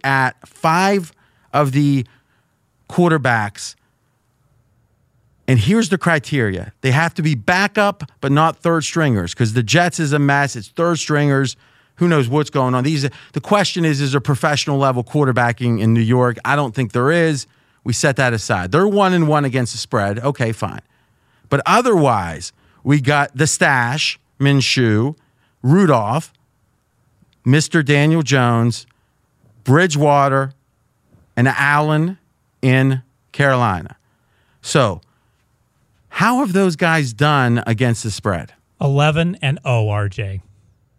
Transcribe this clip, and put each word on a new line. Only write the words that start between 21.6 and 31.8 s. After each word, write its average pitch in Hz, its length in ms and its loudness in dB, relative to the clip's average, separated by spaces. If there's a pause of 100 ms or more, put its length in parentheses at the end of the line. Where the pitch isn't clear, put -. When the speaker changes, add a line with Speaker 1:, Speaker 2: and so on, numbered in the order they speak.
Speaker 1:
otherwise, 143 880 0 (320)
we 147 160 2
got 143 340 0
the 139 120 0
stash, 139 720 0 (180)
Minshew, 131 760 0 (480)
Rudolph, 139 680 2 (1120)
Mister 151 400 2
Daniel 147 380 2
Jones, 120 600 0 (800)
Bridgewater, 143 920 2 (840)
and 120 100 2
Allen 151 720 0 (420)